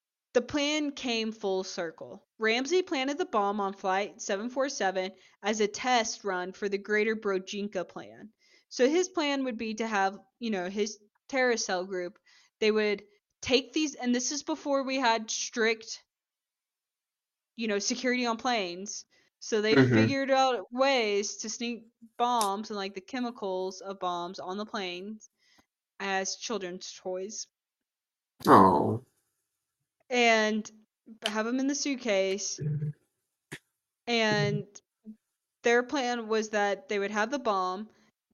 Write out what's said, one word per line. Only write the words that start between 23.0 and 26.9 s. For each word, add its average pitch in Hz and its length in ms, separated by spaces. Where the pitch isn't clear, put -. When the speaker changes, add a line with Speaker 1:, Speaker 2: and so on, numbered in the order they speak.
Speaker 1:
chemicals 190 800
of 190 180
bombs 175 400
on 185 200
the 214 80
planes 196 640
as 196 380
children's 185 560